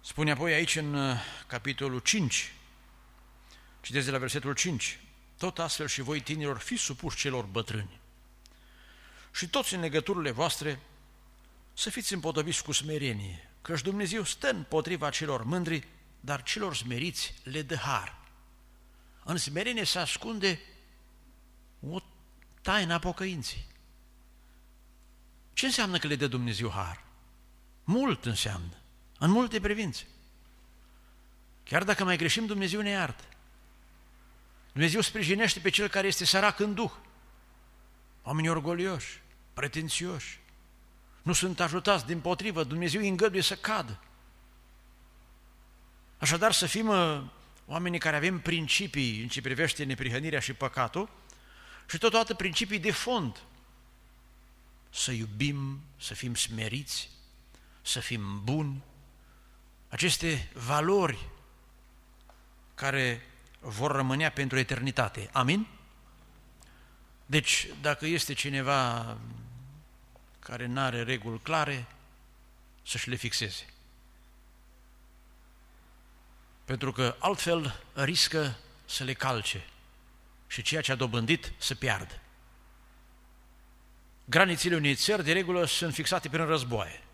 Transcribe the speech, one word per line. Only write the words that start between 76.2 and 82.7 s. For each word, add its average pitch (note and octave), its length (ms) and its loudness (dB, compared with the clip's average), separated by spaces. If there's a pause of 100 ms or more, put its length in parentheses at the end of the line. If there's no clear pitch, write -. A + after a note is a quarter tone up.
Pentru B2+ 280 -2
că A#2+ 260 2
altfel E3+ 640 0 (120)
riscă C#3+ 640 2 (280)
să - 200 -4
le C3 80 -2
calce A2+ 560 -2 (800)
și - 160 -6
ceea D#3 180 0
ce C3+ 120 0
a - 20 4
dobândit A#2+ 640 2
să - 160 -2
piardă. - 460 -2 (2000)